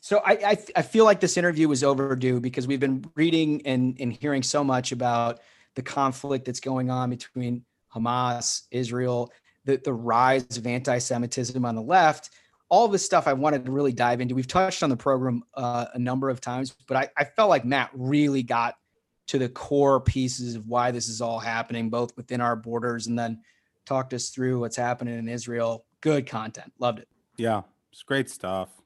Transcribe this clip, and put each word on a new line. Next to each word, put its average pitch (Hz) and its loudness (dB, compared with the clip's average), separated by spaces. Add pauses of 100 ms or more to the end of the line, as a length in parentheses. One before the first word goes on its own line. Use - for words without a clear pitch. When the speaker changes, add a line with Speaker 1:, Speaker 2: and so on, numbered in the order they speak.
Speaker 1:
So 208 2
I, - 0
I, 208 0 (180)
I 170 0
feel 220 4
like 208 6
this 180 0
interview 165 2
was 143 0
overdue 131 2
because 127 -4
we've 135 -2
been 135 0 (100)
reading 160 2
and, 127 0
and 123 -4
hearing 139 -2
so 147 0
much 131 0
about 120 0 (360)
the 135 -6
conflict 135 -2
that's 127 -6
going 127 -2
on 127 -2
between 123 -6 (300)
Hamas, 120 -2
Israel, 120 -2 (340)
the, 135 2
the 131 -4
rise 123 2
of 117 -6
anti-Semitism 123 -2
on 117 -2
the 113 -6
left, 156 4 (400)
all 220 6
this 196 0
stuff 170 4
I 143 4
wanted 139 0
to 131 -4
really 139 2
dive 123 2
into. 123 -2
We've 127 -2
touched 185 2
on 156 2
the 123 0
program, 127 0 (120)
uh, 120 -2
a 127 -8
number 131 -2
of 123 -4
times, 127 -6 (120)
but 170 0
I, - 0
I 147 4
felt 214 4
like 143 6
Matt 127 2
really 139 2
got 120 -2 (520)
to 143 0
the 127 0
core 139 4
pieces 127 -2
of 107 -10
why 123 2
this 120 -4
is 113 -8
all 117 -2
happening, 113 -4
both 120 -4
within 123 -6
our 120 2
borders 117 -4
and 117 -2
then 113 -6 (440)
talked 131 -2
us 123 -8
through 127 -2
what's 117 -6
happening 120 -4
in 113 -8
Israel. 117 -4 (160)
Good 147 0
content. - -10
Loved 120 0
it. - -20 (280)
Speaker 2:
Yeah, 113 0 (300)
it's - -20
great 135 -2
stuff. 92 -6 (160)